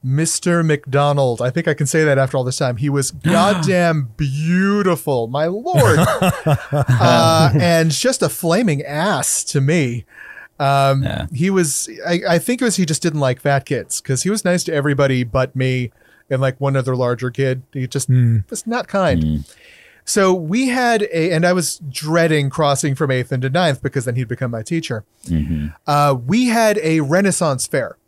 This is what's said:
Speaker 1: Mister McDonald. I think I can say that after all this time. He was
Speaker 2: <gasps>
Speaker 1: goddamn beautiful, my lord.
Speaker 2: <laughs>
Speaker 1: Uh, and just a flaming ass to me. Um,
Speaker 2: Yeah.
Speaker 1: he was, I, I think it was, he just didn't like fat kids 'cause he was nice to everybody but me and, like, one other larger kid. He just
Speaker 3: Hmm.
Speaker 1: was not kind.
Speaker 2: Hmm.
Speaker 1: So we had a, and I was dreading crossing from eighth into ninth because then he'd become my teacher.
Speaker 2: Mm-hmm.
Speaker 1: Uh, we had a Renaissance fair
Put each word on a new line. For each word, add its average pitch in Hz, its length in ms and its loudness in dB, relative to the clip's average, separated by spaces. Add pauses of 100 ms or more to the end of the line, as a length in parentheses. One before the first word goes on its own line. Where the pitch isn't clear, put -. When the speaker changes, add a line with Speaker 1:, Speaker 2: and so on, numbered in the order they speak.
Speaker 1:
Mister 160 580 0
McDonald. 143 800 0
I 127 80 0
think 165 160 -2
I 156 80 0
can 143 140 -2
say 160 160 2
that 143 120 4
after 135 200 0
all 131 80 0
this 127 140 -4
time. 123 180 -2
He 143 120 -2
was 139 220 0
Speaker 2:
<gasps> - 220 -18
Speaker 1:
goddamn 175 840 2
beautiful, 160 1080 0
my 143 200 -2
lord. 226 580 2
Speaker 2:
<laughs> - 40 2 (640)
Speaker 1:
Uh, 156 800 4 (100)
and 165 300 2
just 247 320 -2
a 160 60 0
flaming 165 560 -2
ass 151 600 -2
to - 160 -2
me. 135 440 0 (560)
Um, 139 420 2
Speaker 2:
Yeah. - 300 -4
Speaker 1:
he 165 180 0
was, 180 380 0 (180)
I, 175 220 0
I 170 100 4
think 240 240 -2
it - 20 0
was, 226 120 0
he 185 100 2
just 151 160 -4
didn't 156 180 -2
like 127 200 0
fat 139 260 0
kids 120 340 -6
'cause 131 220 -4
he 180 80 -2
was 214 140 -4
nice 180 200 0
to 170 100 -6
everybody 139 500 2
but 127 320 -2
me 127 340 -2 (400)
and, 131 100 0
like, 131 200 -2
one 139 160 0
other 131 200 -2
larger 123 340 -2
kid. 131 320 -2 (100)
He 131 140 -6
just 135 220 -6
Speaker 3:
Hmm. 120 300 4 (100)
Speaker 1:
was - 180 -10
not 240 220 -4
kind. 165 340 2
Speaker 2:
Hmm. 78 140 0 (680)
Speaker 1:
So 190 260 2
we 185 360 0
had 240 340 2
a, 165 300 0
and 165 140 2
I 180 60 4
was 180 280 -2 (100)
dreading 156 600 0
crossing 143 440 0
from 143 160 -2
eighth 127 220 -2
into 131 180 -2
ninth 156 320 0
because 135 240 -4
then 120 100 -2
he'd 123 120 -4
become 123 220 -4
my 113 120 -8
teacher. 135 420 -6 (220)
Speaker 2:
Mm-hmm. 76 420 -2 (180)
Speaker 1:
Uh, 147 280 2 (120)
we 226 200 2
had 220 320 2
a 160 220 0
Renaissance 160 680 0
fair 143 300 -4 (120)